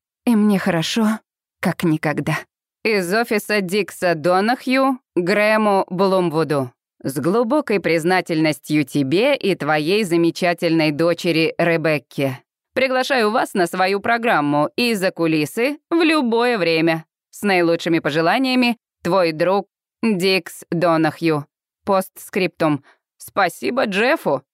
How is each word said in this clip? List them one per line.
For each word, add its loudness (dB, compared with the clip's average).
И 2
мне 4
хорошо, -2
как -2
никогда. -2
Из -2
офиса 0
Дикса -2
Донахью 0
Грэму 2
Блумвуду. 0
С -6
глубокой 0
признательностью 0
тебе 0
и -2
твоей 0
замечательной 0
дочери 0
Ребекке. -2
Приглашаю 0
вас -2
на 2
свою 0
программу 0
и 0
за 0
кулисы -2
в 2
любое 0
время. 0
С -14
наилучшими 2
пожеланиями, 0
твой 2
друг -2
Дикс -2
Донахью. 0
Постскриптум. -2
Спасибо -2
Джеффу. 0